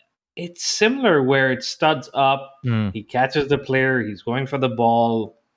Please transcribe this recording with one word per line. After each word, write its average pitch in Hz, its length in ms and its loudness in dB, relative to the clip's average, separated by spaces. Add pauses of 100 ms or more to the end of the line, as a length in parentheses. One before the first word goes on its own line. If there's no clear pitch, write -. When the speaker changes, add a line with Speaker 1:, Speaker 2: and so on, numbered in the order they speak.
(380)
Speaker 1:
it's 170 260 -12
similar 226 580 2
where 131 300 2
it 127 140 -6
studs 156 480 -2
up. 139 520 0
Speaker 2:
Mm. 110 280 -2
Speaker 1:
He 107 100 -10
catches 131 460 -2
the 143 80 2
player. 131 440 0
He's 104 200 -8
going 127 260 -4
for 139 100 -6
the 127 120 0
ball, 117 680 0 (200)